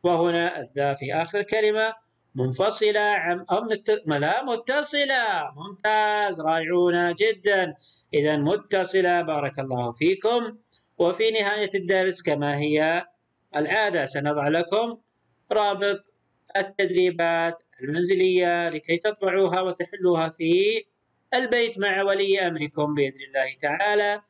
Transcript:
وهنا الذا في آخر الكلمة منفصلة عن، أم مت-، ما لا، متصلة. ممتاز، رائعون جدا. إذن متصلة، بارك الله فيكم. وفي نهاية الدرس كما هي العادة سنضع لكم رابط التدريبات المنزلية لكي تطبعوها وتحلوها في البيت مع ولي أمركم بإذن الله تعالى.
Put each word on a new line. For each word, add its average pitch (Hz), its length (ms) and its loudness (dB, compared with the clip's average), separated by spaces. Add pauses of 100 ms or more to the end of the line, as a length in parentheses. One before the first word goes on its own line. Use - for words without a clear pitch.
وهنا 170 580 0
الذا 139 320 -2
في 139 200 -6
آخر 165 260 -2
الكلمة 214 540 0 (420)
منفصلة 202 640 0
عن، 190 520 0
أم 220 160 0
مت-، 214 380 -2
ما 147 140 0
لا، 185 240 0
متصلة. 254 1120 -2
ممتاز، 208 840 -2
رائعون 175 720 2
جدا. 190 600 0 (380)
إذن 151 280 2
متصلة، 180 800 2
بارك 147 380 -4
الله 123 320 -4
فيكم. 214 680 0 (400)
وفي 180 340 2
نهاية 208 440 -2
الدرس 185 460 0
كما 143 360 -2
هي 151 480 0 (500)
العادة 170 500 0
سنضع 143 420 -2
لكم 208 500 0 (540)
رابط 202 640 0 (440)
التدريبات 175 1040 0 (200)
المنزلية 175 840 2
لكي 160 280 -4
تطبعوها 185 640 0
وتحلوها 180 680 0
في 185 540 0 (500)
البيت 233 460 0
مع 196 220 0
ولي 196 460 2
أمركم 151 460 -2
بإذن 135 340 -2
الله 135 320 -4
تعالى. 208 720 0